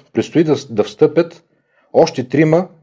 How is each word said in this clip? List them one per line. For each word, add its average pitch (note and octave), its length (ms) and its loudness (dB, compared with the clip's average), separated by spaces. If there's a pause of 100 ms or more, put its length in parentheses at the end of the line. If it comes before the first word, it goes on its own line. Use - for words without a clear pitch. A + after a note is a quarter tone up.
(120)
предстои D#3+ 320 -2
да, D3+ 100 2 (160)
да G#2 140 -2
встъпят D3+ 600 -2 (480)
още C3+ 360 0
трима D#3+ 400 0 (140)